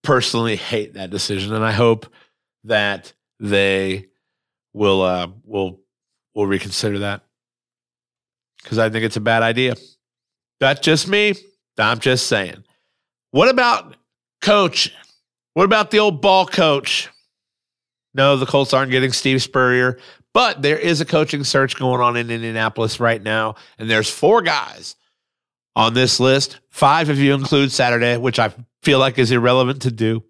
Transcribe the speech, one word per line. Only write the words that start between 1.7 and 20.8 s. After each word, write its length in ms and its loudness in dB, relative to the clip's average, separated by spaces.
hope 340 2
that 480 -4
they 680 -2
will, 300 0
uh, 260 -2
will, 380 -8
will 120 -2
reconsider 540 -4
that 220 -8
'cause 140 -4
I 100 2
think 160 -4
it's 140 -4
a 20 -4
bad 220 0
idea. 320 0
That's 220 0
just 260 0
me. 280 0
I'm 220 0
just 300 -2
saying. 360 -4
What 200 4
about 440 0
coach? 500 2
What 120 2
about 260 2
the 80 2
old 240 2
ball 240 4
coach? 640 0
No, 240 4
the 80 -2
Colts 260 0
aren't 200 0
getting 200 0
Steve 300 0
Spurrier, 560 0
but 300 0
there 160 0
is 240 -2